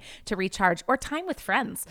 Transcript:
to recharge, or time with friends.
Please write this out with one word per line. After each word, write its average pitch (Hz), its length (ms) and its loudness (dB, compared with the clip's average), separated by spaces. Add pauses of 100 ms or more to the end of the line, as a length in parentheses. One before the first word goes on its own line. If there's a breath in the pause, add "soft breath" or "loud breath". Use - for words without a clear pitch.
(260 loud breath)
to 214 100 -2
recharge, 185 520 2
or 262 100 4
time 320 300 -4
with 330 120 -4
friends. 214 520 0